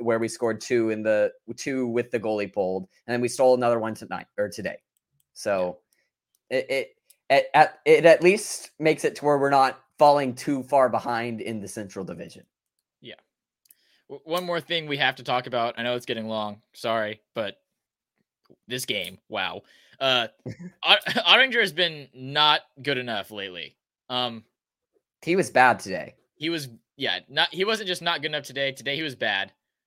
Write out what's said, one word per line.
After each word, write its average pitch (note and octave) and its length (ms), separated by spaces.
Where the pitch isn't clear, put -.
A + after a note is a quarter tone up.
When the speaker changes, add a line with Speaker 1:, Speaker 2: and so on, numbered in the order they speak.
Speaker 1:
where A2+ 200
we A2+ 80
scored A2+ 340
two A#2 300
in G#2+ 120
the, G#2+ 280
two C3 300
with A#2+ 240
the A#2+ 80
goalie G#2 320
pulled, F#2+ 360
and A#2 80
then B2 80
we B2 60
stole B2+ 280
another A#2+ 240
one A2 160
tonight F#2+ 320
or G#2 100
today. F#2+ 300
So F#2 460
Speaker 2:
Yeah. B2+ 100
Speaker 1:
it, - 100
it, C3 260
at, C#3 240
at, D3 320
it D3+ 200
at D#3 180
least - 560
makes D#3 260
it C3+ 100
to - 100
where D3 140
we're C#3 100
not C3+ 300
falling C#3+ 380
too C3+ 280
far C3 260
behind A2+ 520
in A2 200
the G2 60
Central G2 380
Division. F2 400
Speaker 2:
Yeah. A#2 140
W-, C#3 160
one F3 200
more E3+ 160
thing E3 240
we C#3+ 120
have C3 180
to B2+ 80
talk B2+ 240
about. A#2+ 320
I A#2 40
know B2 120
it's B2 100
getting A2+ 220
long. G#2+ 340
Sorry, A2 480
but G#2 240
this B2+ 180
game, F#2+ 320
wow. F#2+ 340
Uh, B2+ 280
Speaker 1:
<laughs> F3 380
Speaker 2:
Ot-, - 220
<laughs> - 20
Ottinger A#3 540
has F#3+ 120
been D#3 400
not D3 480
good C3+ 160
enough A2 320
lately. F2+ 440
Um, B2 340
Speaker 1:
He E3+ 120
was E3+ 140
bad B2 300
today. F2+ 360
Speaker 2:
he D#3 140
was, D#3 180
yeah, G2+ 220
not, D#3 240
he F#3 120
wasn't G#3+ 220
just F3 160
not E3+ 180
good D#3 100
enough D3+ 120
today. C#3 300
Today C3+ 220
he D#3 80
was C#3 120
bad. G#2 360